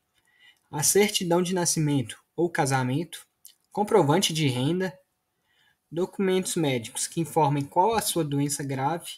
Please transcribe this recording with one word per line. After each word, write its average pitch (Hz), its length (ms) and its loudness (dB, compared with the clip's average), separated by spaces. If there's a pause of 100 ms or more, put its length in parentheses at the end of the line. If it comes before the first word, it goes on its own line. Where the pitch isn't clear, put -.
(720)
a 147 120 -6
certidão 190 580 2
de 180 140 -2
nascimento 151 680 0 (140)
ou 170 140 0
casamento, 135 760 -2 (460)
comprovante 190 640 2
de 156 120 0
renda, 165 520 -2 (920)
documentos 185 680 0
médicos 131 500 -2
que - 160 -4
informem 147 420 0
qual 190 300 2
a 208 80 0
sua - 200 -2
doença 143 400 -2
grave, 139 440 -4 (120)